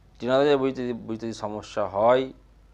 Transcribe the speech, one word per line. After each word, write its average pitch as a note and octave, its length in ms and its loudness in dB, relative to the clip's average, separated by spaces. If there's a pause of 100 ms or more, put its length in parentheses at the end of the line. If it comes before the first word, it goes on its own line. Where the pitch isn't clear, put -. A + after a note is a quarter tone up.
(200)
যেনাদের C#3 380 4
বুঝতে, B2+ 360 -2
বুঝতে A2+ 340 -8
যদি A2+ 60 -6
সমস্যা G#2 540 -6
হয়, B2 460 2 (400)